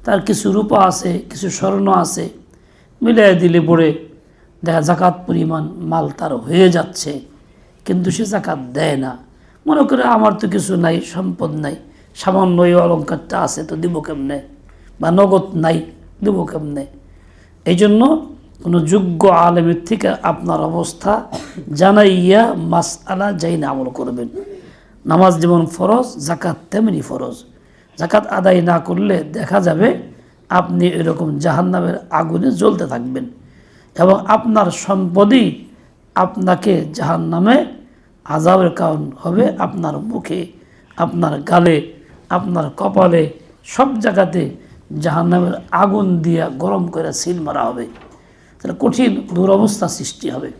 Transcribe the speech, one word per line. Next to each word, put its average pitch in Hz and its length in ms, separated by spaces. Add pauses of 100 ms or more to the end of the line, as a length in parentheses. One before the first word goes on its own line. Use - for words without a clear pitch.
তার 202 180
কিছু 202 300
রূপা 208 340
আছে, 180 340 (100)
কিছু 190 200
স্বর্ণ 196 420
আছে, 175 380 (720)
মিলাই 220 340
দিলে 170 260
পরে 160 460 (560)
দেখা 165 180
যাকাত 175 460
পরিমাণ 160 480
মাল 160 420
তার 151 180
হয়ে 165 340
যাচ্ছে, 147 500 (680)
কিন্তু 185 260
সে 220 140
যাকাত 180 340 (140)
দেয় 147 240
না। 131 200 (500)
মনে 294 160
করে, 254 200
"আমার 220 280
তো 214 160
কিছু 185 280
নাই, 170 260
সম্পদ 175 540
নাই, 151 200 (400)
সামান্য 185 460
এই 175 120
অলংকারটা 170 680
আছে, 156 220
তো 156 120
দিব 165 260
কেমনে? 143 400 (580)
বা 165 120
নগদ 190 440
নাই, 160 300 (360)
দিব 190 240
কেমনে?" 147 400 (800)
এই 175 100
জন্য 220 500 (380)
কোনো 170 160
যোগ্য 175 480
আলেমের 170 580
থেকে - 240
আপনার 165 520
অবস্থা 170 640 (500)
জানাইয়া 196 800
মাসআলা 175 800
জাইনা 165 380
আমল 131 200
করবেন। 123 380 (760)
নামাজ 170 340
যেমন 170 260
ফরজ, 208 600
যাকাত 170 320 (140)
তেমনি 196 300
ফরজ। 127 420 (540)
যাকাত 202 300
আদায় 185 340
না 170 180
করলে 180 440
দেখা 156 360
যাবে 175 420 (480)
আপনি 175 380
এরকম 160 520
জাহান্নামের 175 560 (140)
আগুনে 170 420
জ্বলতে - 360
থাকবেন 127 380 (720)
এবং 190 320
আপনার 220 440
সম্পদই 196 960 (500)
আপনাকে 185 760
জাহান্নামে 170 720 (600)
আযাবের 170 440
কারণ 156 500
হবে। 202 380
আপনার 160 400
মুখে, 175 500 (500)
আপনার 165 440
গালে, 170 520 (360)
আপনার 180 480
কপালে, 180 560 (300)
সব 269 360
জায়গাতে 185 500 (500)
জাহান্নামের 170 540 (180)
আগুন 190 480
দিয়া 165 300
গরম 175 380
করে 160 260
সিল 175 260
মারা 143 260
হবে। 120 220 (720)
তাহলে - 180
কঠিন 196 540
দুরবস্থা 196 540
সৃষ্টি - 420
হবে। - 300